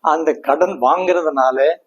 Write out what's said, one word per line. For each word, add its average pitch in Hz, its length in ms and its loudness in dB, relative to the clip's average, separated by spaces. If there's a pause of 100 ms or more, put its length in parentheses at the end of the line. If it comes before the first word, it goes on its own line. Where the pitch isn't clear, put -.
அந்த 156 320 0
கடன் 160 480 -2
வாங்கிறதுனால 151 960 0 (100)